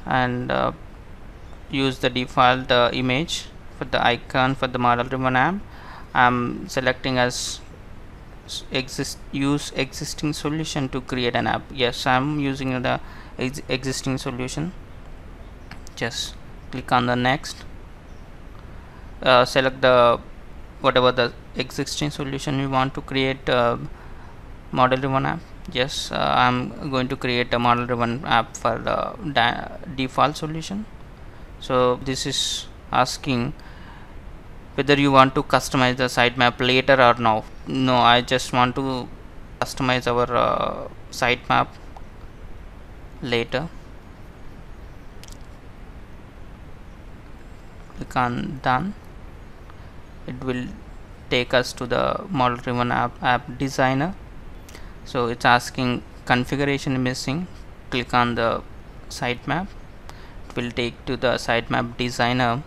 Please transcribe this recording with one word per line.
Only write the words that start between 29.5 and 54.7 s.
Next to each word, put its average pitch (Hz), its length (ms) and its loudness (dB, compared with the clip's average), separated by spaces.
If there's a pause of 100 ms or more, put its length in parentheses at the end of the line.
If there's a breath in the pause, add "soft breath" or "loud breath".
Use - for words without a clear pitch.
default 131 440 2
solution. 160 480 -6 (720 loud breath)
So 127 360 4
this 131 280 -4
is - 420 -2 (240)
asking 127 600 2 (1200 loud breath)
whether 143 200 4
you 139 180 6
want 131 220 8
to 147 80 4
customize 127 560 4
the 131 60 2
sitemap 123 540 4
later 127 360 6
or 120 260 8
now. 110 240 4 (220)
No, 131 300 4
I 120 260 8
just 127 320 0
want 123 220 6
to 135 300 -2 (540)
customize 127 460 2
our, 120 280 2
uh, 120 540 2 (240)
sitemap 123 560 2 (1500)
later. 123 480 0 (4000)
Click - 200 -6
on 131 460 0
done. 143 320 2 (1300)
It 127 180 -10
will 123 220 -2 (600)
take 123 260 2
us 123 200 4
to 127 120 -6
the 127 440 2
model 123 280 2
driven 123 340 0
app, 123 300 0
app 127 360 0
designer. 135 560 2 (880 loud breath)